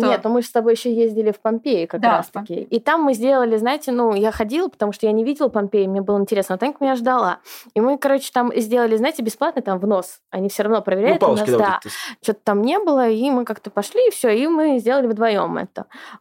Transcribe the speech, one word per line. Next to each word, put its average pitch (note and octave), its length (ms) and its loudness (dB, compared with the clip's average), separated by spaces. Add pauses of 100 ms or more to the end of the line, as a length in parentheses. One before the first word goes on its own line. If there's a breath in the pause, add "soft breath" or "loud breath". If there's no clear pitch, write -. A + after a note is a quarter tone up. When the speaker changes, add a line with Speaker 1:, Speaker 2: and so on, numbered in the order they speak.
Speaker 1:
А, B3+ 40 2
нет, A3+ 140 0
ну G#3+ 60 -2
мы A#3+ 140 0
же A#3+ 40 -12
с - 40 -20
тобой A#3 220 2
ещё A#3+ 160 -2
ездили A3 420 0
в G#3 80 -8
Помпеи A3+ 480 -2
как - 140 -6
Speaker 2:
Да, A#3 80 4
в - 80 4
Speaker 1:
раз-таки. G3+ 440 -8
И - 180 -2
там D#4 220 2
мы C#4 140 2
сделали, A#3+ 420 2
знаете, B3+ 340 -2
ну, A#3+ 220 2
я G#3 180 2
ходила, C4+ 380 -2
потому G#3 240 -4
что - 140 -2
я G#3+ 60 2
не A3 100 2
видела C#4+ 260 0
Помпеи, G3+ 380 0
мне G3 140 -2
было G3+ 180 0
интересно, G3 360 -2
а - 40 -2
Танька C#4+ 240 -4
меня C4+ 120 2
ждала. A#3 440 0 (340 loud breath)
И G#3+ 80 2
мы, C4+ 160 2
короче, C#4 360 0
там A#3+ 220 0
сделали, A3+ 420 2
знаете, C4+ 260 -2
бесплатно C4+ 400 -2
там F#3+ 160 -2
в G3 80 -2
нос. F#3+ 320 -2 (100)
Они F#3+ 200 -4
всё G3+ 140 -2
равно G#3+ 200 0
проверяют G#3+ 380 0
Speaker 3:
Ну, D4+ 60 6
Speaker 1:
у B3+ 80 2
Speaker 3:
палочки, G#3 160 0
Speaker 1:
нас, - 80 4
Speaker 3:
да, G#3 60 2
Speaker 1:
да. F#3+ 80 2 (100)
Speaker 3:
вот - 40 -16
эти. - 60 -12 (320 loud breath)
Speaker 1:
Чё-то G#3+ 180 -2
там G3+ 180 2
не C#4+ 180 2
было, C#4 300 2
и A#3 220 0
мы B3 140 0
как-то G#3 260 -10
пошли, A4 360 0
и G4 40 4
всё, - 180 0
и A#3+ 180 2
мы D#4 320 2
сделали B3 280 2
вдвоём G#3 500 0
это. - 280 -10 (360 loud breath)